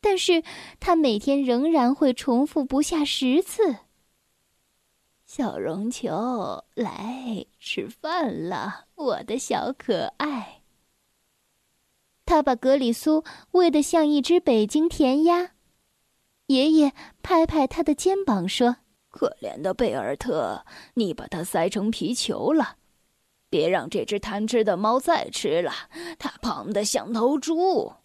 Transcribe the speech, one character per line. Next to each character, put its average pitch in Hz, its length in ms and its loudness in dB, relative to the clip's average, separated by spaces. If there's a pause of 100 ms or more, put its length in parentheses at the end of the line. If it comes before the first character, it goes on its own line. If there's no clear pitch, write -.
但 403 160 2
是 339 260 2 (360)
她 359 160 2
每 262 240 4
天 277 220 0
仍 262 300 2
然 262 220 4
会 269 200 4
重 247 320 2
复 294 200 -2
不 269 160 0
下 302 240 0
十 269 360 2
次 359 360 0 (1500)
：“小 - 320 -6
绒 160 320 -4
球， 202 840 -6
来 233 720 -6 (120)
吃 - 300 -8
饭 233 640 -4
了， - 460 -8
我 269 280 -4
的 220 160 -6
小 - 320 -4
可 - 460 -4
爱。” 277 440 -6 (1600)
她 311 180 4
把 262 100 2
格 262 220 4
里 254 160 2
苏 311 320 2 (280)
喂 349 200 6
得 294 100 4
像 311 240 2
一 294 160 2
只 349 200 4
北 220 260 2
京 311 220 2
甜 285 340 2
鸭。 349 280 2 (960)
爷 269 240 4
爷 302 200 6 (300)
拍 330 240 4
拍 302 200 2
她 330 160 -4
的 302 140 2
肩 392 300 0
膀 196 220 0
说 240 280 2 (340)
：“可 - 320 -4
怜 113 200 -10
的 185 120 -2
贝 220 200 0
尔 127 240 -4
特， 143 480 -4 (300)
你 202 180 -2
把 - 140 -12
它 170 180 -8
塞 175 240 -2
成 208 200 -4
皮 226 240 -4
球 220 380 -4
了。 311 240 0 (720)
别 160 200 2
让 180 200 -2
这 185 140 -4
只 202 160 -4
贪 208 260 -6
吃 226 200 2
的 196 100 2
猫 214 240 0
再 - 300 0
吃 165 320 -2
了， 160 100 -4 (480)
它 - 100 -8 (120)
胖 196 320 -6
得 208 100 0
像 - 300 -4
头 247 260 2
猪。” 330 540 0 (120)